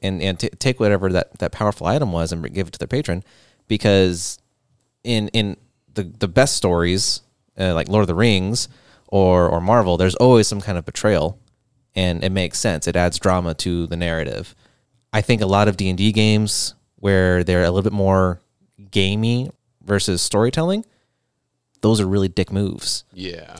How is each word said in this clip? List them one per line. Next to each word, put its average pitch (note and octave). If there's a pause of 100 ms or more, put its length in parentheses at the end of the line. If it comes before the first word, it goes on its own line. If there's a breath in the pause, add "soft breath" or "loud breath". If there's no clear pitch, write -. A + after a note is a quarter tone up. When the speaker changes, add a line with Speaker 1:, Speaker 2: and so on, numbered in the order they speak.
Speaker 1:
and, F#2+
and F#2
t-, -
take -
whatever G2
that, -
that F2
powerful G#2
item G2+
was E2
and D#2
give F#2
it -
to -
their -
patron, G2 (440 soft breath)
because F#2+ (680)
in, A2
in G#2 (380)
the, G#2
the F#2
best C3
stories, F2 (360)
uh, F#2
like E2
Lord G#2
of F2+
the E2+
Rings G2+ (400 soft breath)
or, F2+
or E2
Marvel, F#2
there's F#2
always B2
some G2+
kind F#2+
of E2+
betrayal, F2+ (560)
and F2+
it F#2
makes F#2
sense. E2+
It F2
adds F2
drama F2+
to F2
the E2+
narrative. D#2+ (580)
I G#2+
think A#2
a G2+
lot G2+
of F#2+
D F#2+
and F2+
D G2+
games G#2+ (240)
where F#2
they're F2+
a E2+
little F#2+
bit G2+
more F#2+ (500)
gamey A2 (340)
versus F#2+
storytelling, D#3+ (960)
those A2
are G2
really G2
dick F#2
moves. -
Speaker 2:
Yeah. F2